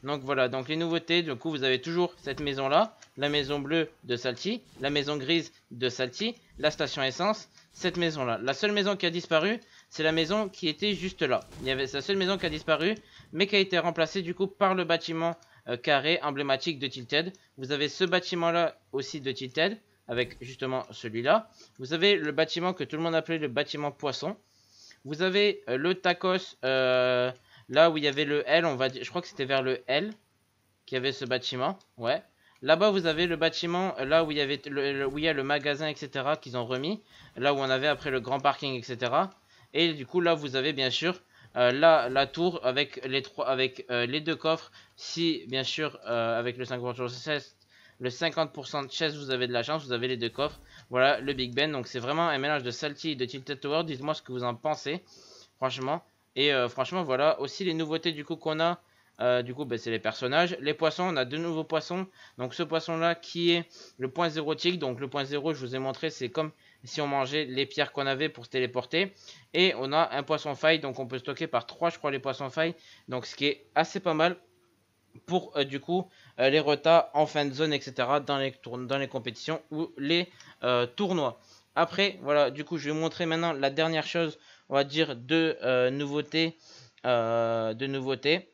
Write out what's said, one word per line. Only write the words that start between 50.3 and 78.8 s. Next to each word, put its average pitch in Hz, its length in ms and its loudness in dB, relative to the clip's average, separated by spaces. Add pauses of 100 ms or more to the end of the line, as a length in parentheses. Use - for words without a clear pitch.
Voilà, 127 300 4
le 139 120 -2
Big 123 220 -4
Ben. 147 160 2
Donc, 131 160 -6
c'est 127 120 -6
vraiment 147 280 0
un 147 100 2
mélange 139 260 0
de 123 60 -4
Salty 147 420 -6
et 147 40 -4
de 127 100 -2
Tilted 131 360 -10
Tower. 151 240 0
Dites-moi 151 280 -4
ce - 80 -6
que 127 120 -12
vous 123 100 -4
en 120 100 -2
pensez, 151 480 -4 (540)
franchement. 131 480 -4 (320)
Et, 143 180 4
euh, 123 140 2
franchement, 135 360 -2
voilà. 139 360 2
Aussi, 139 240 -6
les 180 100 0
nouveautés, 160 380 -2
du 147 140 -8
coup, 170 100 -6
qu'on 156 240 -4
a, 170 220 0 (400)
euh, 123 200 4
du 123 140 -6
coup, 147 80 -6
bah, 120 140 -4
c'est 117 120 -6
les 113 100 0
personnages. 143 600 0
Les 143 140 -2
poissons, 160 300 0
on 180 120 0
a 131 80 2
deux 127 140 -4
nouveaux 165 260 -2
poissons. 175 440 -2 (300)
Donc, 123 160 -6
ce - 80 -4
poisson-là 165 540 0
qui 170 380 0
est 170 120 2 (320)
le 131 120 -4
point 170 180 0
zéro 156 260 -2
tic. 175 260 0
Donc, 127 200 -2
le 139 80 -4
point 139 160 -2
zéro, 143 300 -2
je 131 120 -6
vous 123 120 -6
ai - 20 -2
montré, 135 300 -4
c'est 135 180 -6
comme 156 240 -2 (320)
si 127 160 -8
on 147 80 0
mangeait 139 380 0
les 131 200 -2
pierres 139 280 -2
qu'on 143 120 -4
avait 135 220 0
pour 135 160 -8
se - 60 -20
téléporter. 127 640 -2 (400)
Et 180 240 4
on 135 160 -4
a 160 180 4
un 135 120 -4
poisson 147 320 -4
faille, 156 240 4
donc 135 200 -6
on 131 80 -6
peut 127 120 -6
stocker 143 280 -6
par 117 200 -2
trois, - 220 -2
je - 100 -8
crois, 147 120 -2
les 135 80 -2
poissons 135 300 -6
failles. 165 260 0 (320)
Donc, 123 180 -6
ce - 120 -14
qui 139 80 0
est - 200 0 (100)
assez 165 260 0
pas 170 120 0
mal 165 220 4 (920)
pour, 175 320 -2
euh, 143 80 2
du 135 160 -8
coup, 185 280 -2 (300)
euh, 131 100 6
les 151 120 6
retas 151 520 6
en 151 120 4
fin 147 180 -2
de 143 100 -2
zone, 151 200 0
et 135 80 -2
cetera, 131 400 0
dans 139 160 -2
les 135 160 -2
tourn-, 123 340 -10